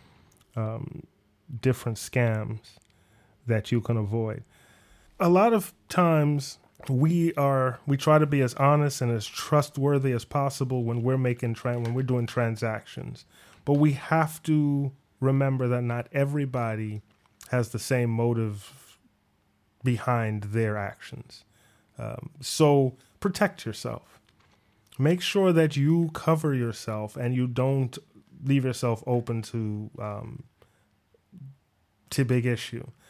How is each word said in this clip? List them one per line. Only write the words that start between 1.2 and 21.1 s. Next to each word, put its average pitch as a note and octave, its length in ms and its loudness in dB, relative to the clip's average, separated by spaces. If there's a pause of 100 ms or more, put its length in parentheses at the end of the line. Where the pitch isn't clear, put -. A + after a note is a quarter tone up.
different A#2+ 380 0
scams A2+ 800 -2 (640)
that A2 280 0
you A#2+ 80 2
can A#2 160 -2
avoid. A2 480 -4 (760)
A F3 100 2
lot G3 240 6
of G#3+ 200 0 (160)
times D3+ 720 2 (300)
we D#3+ 460 2
are, C3+ 520 0
we C#3+ 100 2
try D#3 220 6
to D3+ 80 4
be C#3+ 140 2
as B2+ 140 0
honest C#3+ 480 2
and A#2+ 80 2
as A2+ 160 -2
trustworthy C#3 840 0
as A#2+ 120 -2
possible C3+ 600 -2
when A#2 180 -2
we're C3 160 2
making B2 380 0
tran-, A#2+ 260 -4
when A#2 100 -2
we're C3 100 0
doing B2 240 0
transactions. A2+ 1000 -4 (400)
But C#3+ 100 4
we D3 180 6
have D#3+ 520 0
to C#3+ 480 2 (260)
remember C3+ 480 2
that B2 160 0
not A#2+ 300 -4
everybody B2 880 -2 (480)
has B2 200 0
the A2 100 -6
same A#2+ 300 0
motive A2+ 840 -2 (840)
behind A2+ 600 -2
their G#2+ 340 -2
actions. - 640 -12 (540)